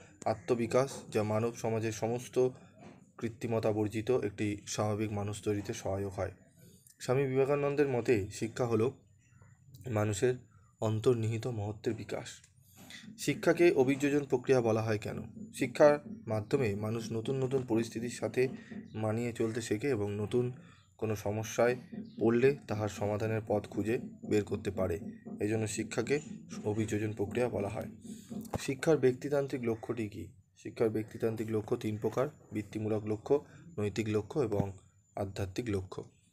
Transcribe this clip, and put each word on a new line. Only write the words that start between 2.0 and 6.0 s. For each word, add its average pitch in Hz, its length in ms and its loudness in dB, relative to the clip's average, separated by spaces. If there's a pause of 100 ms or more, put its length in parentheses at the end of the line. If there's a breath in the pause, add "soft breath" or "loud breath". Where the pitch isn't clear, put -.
কৃত্রিমতা 113 540 0
বর্জিত 107 400 0
একটি 107 460 0 (100)
স্বাভাবিক 107 440 -2
মানুষ 104 320 -4
তৈরিতে 104 300 -2
সহায়ক 98 400 -4